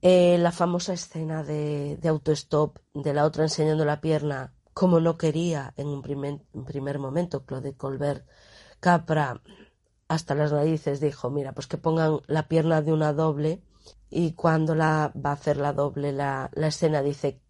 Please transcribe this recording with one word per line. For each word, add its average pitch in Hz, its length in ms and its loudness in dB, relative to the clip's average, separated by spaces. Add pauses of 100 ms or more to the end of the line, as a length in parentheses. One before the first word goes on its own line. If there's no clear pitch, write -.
Eh, 180 360 6
la 170 140 4
famosa 175 420 -2
escena 160 480 -6
de, 147 580 -4
de 165 100 0
autostop 151 680 0 (160)
de 147 180 -4
la 147 140 2
otra 156 180 2
enseñando 156 420 2
la 147 160 -2
pierna, 147 520 -2 (200)
como 180 260 4
no 165 180 2
quería 156 600 -2
en 143 100 -6
un 139 160 -6
primer, 143 500 -6
un 107 100 -12
primer 139 360 -6
momento 143 440 -4
Claudette 139 340 -10
Colbert, 139 500 -6 (520)
Capra, 160 600 0 (680)
hasta 156 280 -2
las 147 160 0
narices, 151 480 0
dijo, 143 320 -4
"Mira, 139 220 -6
pues - 120 -10
que - 140 -8
pongan 160 480 0
la 156 200 -2
pierna 160 360 2
de 160 100 2
una 151 200 2
doble", 156 500 0 (480)
y 165 220 0
cuando 160 420 2
la 156 400 2
va 143 160 -4
a - 20 0
hacer 143 240 -2
la 143 160 -2
doble, 143 380 -2
la, 139 420 -4
la 156 140 -2
escena 156 340 0
dice 143 480 -4